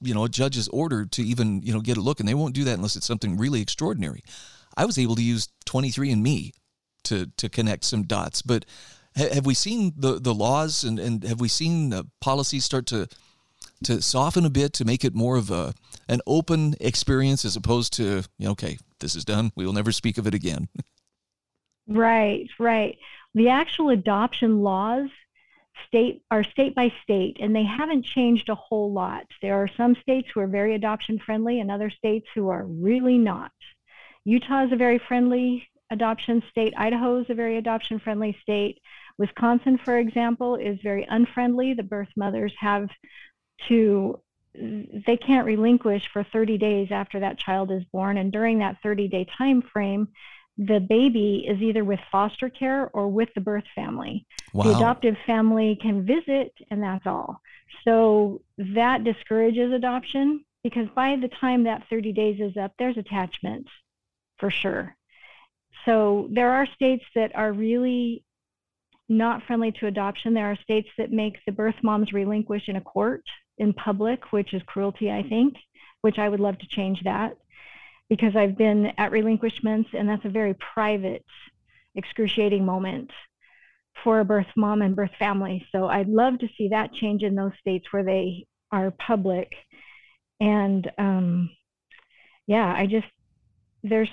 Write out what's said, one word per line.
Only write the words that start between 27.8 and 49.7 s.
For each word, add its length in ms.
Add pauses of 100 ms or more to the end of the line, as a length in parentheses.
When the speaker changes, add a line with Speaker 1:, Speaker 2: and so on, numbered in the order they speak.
Speaker 2:
changed 460
a 40
whole 380
lot. 320 (160)
There 140
are 220
some 200
states 360
who 80
are 60
very 280
adoption 440
friendly 420
and 100
other 180
states 460
who 160
are 160
really 500
not. 360 (720)
Utah 420
is 60
a 40
very 220
friendly 680 (240)
adoption 600
state. 260
Idaho 440
is 100
a 40
very 220
adoption 420
friendly 440
state. 400 (340)
Wisconsin, 600
for 180
example, 600
is 260
very 260
unfriendly. 640
The 100
birth 340
mothers 420
have 320 (800)
to, 520 (340)
they 640
can't 300
relinquish 640
for 100
thirty 360
days 320
after 300
that 180
child 320
is 120 (120)
born. 240
And 120
during 280
that 240
thirty-day 440 (120)
time 240
frame, 460 (520)